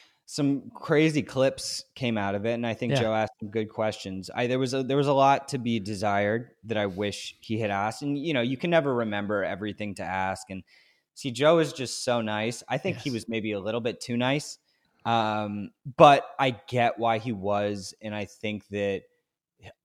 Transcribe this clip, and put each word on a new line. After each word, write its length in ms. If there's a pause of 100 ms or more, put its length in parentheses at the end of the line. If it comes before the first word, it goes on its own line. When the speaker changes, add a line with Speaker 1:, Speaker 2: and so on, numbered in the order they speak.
(260)
Speaker 1:
some 500
crazy 480
clips 640 (100)
came 220
out 180
of 120
it, 60
and 140
I 60
think 200
Speaker 2:
Yeah. 80
Speaker 1:
Joe 120
asked 280
some 100
good 180
questions. 640
I, 120
there 120
was 140
a, 100
there 140
was 120
a 40
lot 360
to 100
be 220
desired 720 (120)
that 140
I 80
wish 540
he 180
had 120
asked. 300
And, 160
you 160
know, 80
you 160
can 140
never 240
remember 500
everything 520
to 60
ask. 460
And 140 (520)
see, 160
Joe 280
is 160
just 300
so 180
nice. 460
I 100
think 200
he 120
Speaker 2:
Yes. 40
Speaker 1:
was 140
maybe 240
a 80
little 220
bit 180
too 160
nice. 400 (480)
Um, 680 (240)
but 280 (140)
I 140 (160)
get 300
why 200
he 140
was, 680
and 140
I 100
think 440
that, 340 (840)